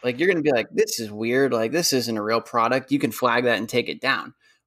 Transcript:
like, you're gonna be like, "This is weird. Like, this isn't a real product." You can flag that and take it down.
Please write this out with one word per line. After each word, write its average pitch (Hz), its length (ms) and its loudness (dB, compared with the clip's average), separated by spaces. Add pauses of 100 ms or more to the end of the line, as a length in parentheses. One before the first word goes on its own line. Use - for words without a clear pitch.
like, 123 160 -2
you're 180 80 2
gonna 175 140 2
be 147 100 2
like, 110 180 0
"This 208 300 -2
is 110 100 -8
weird. 120 420 0
Like, 117 200 0
this 165 200 0
isn't 120 240 0
a 104 60 -2
real 110 180 0
product." 123 520 0
You 143 80 2
can 139 100 0
flag 120 320 2
that 120 160 2
and 113 100 -6
take 120 200 0
it 73 120 -8
down. - 340 -2 (320)